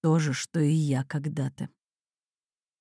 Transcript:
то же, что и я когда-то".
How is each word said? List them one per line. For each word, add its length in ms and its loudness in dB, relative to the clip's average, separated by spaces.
то 180 4
же, 140 0
что 260 -4
и 120 4
я 320 2
когда-то". 640 -6